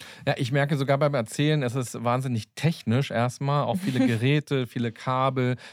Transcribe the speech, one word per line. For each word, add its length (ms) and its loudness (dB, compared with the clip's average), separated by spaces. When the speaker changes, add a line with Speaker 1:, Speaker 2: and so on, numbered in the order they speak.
Speaker 1:
Ja, 120 2
ich 140 -2
merke 240 2
sogar 220 2
beim 160 2
Erzählen, 480 0
es 140 -2
ist 280 -6
wahnsinnig 520 -2
technisch 560 0
erstmal, 540 0
auch 120 0
viele 220 0
Speaker 2:
<laughs> 80 4
Speaker 1:
Geräte, 580 2
viele 260 -4
Kabel, 680 0